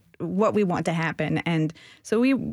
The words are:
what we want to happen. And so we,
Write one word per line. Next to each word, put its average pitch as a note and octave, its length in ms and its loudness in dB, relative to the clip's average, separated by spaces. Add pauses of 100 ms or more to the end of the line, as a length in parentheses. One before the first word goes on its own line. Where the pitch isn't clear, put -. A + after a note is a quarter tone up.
(200)
what F#3 340 0
we G#3 100 2
want F3 220 0
to E3+ 80 0
happen. D#3+ 460 -2
And D#3+ 340 0 (300)
so A3 160 0
we, C4 160 4 (180)